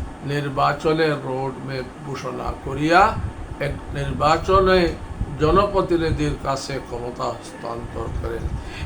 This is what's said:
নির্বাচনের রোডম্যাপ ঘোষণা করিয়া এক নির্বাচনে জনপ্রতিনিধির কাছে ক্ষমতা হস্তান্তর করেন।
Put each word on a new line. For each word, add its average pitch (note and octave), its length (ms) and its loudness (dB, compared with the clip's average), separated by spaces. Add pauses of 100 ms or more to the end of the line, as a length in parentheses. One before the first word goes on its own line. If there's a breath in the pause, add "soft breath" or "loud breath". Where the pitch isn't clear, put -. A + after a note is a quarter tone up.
(260)
নির্বাচনের C#3+ 840 2
রোডম্যাপ C3+ 720 -4 (240)
ঘোষণা B2 440 -4 (120)
করিয়া E3 500 4 (460)
এক C#3 120 -2 (220)
নির্বাচনে E3 960 4 (520)
জনপ্রতিনিধির D#3+ 1040 4
কাছে C3+ 440 -2
ক্ষমতা A#2+ 380 -6
হস্তান্তর A#2 800 -6 (180)
করেন। A#2 260 -4 (380 loud breath)